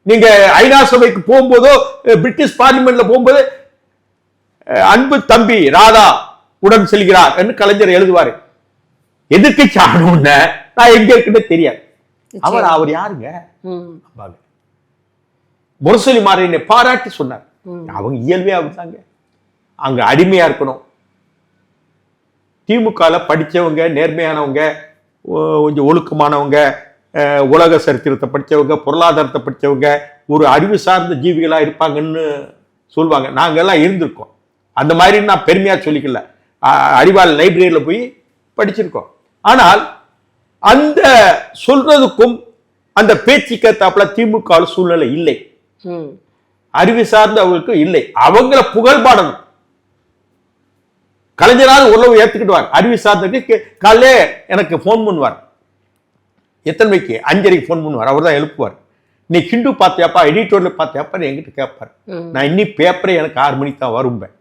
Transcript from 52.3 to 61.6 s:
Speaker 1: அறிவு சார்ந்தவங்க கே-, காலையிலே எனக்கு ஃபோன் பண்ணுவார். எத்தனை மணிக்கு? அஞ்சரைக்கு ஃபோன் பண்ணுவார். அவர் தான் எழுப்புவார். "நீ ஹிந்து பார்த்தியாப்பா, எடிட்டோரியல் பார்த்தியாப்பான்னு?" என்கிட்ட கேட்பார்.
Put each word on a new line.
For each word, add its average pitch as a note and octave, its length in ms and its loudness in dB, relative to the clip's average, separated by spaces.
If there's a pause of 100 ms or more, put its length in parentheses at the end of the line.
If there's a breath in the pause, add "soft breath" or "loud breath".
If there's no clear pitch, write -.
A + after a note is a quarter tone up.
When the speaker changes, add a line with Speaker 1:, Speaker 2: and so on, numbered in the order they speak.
Speaker 1:
அறிவு G3+ 340 0
சார்ந்தவங்க G3+ 420 -2
கே-, - 340 -4
காலையிலே A3+ 480 4 (200)
எனக்கு F3 300 -4
ஃபோன் G#3+ 300 -2
பண்ணுவார். C#3 280 -4 (1300)
எத்தனை A3 340 -4
மணிக்கு? A#2+ 300 -8
அஞ்சரைக்கு F3+ 360 0
ஃபோன் D#3+ 220 -6
பண்ணுவார். B2 200 -8
அவர் C#3+ 180 -2
தான் E3 100 0
எழுப்புவார். C#3+ 420 -6 (500)
"நீ E3+ 140 -2
ஹிந்து A#3 300 -2
பார்த்தியாப்பா, F3+ 560 0
எடிட்டோரியல் F#3 520 -2
பார்த்தியாப்பான்னு?" D#3 480 -8
என்கிட்ட C3+ 300 -12
கேட்பார். - 480 -12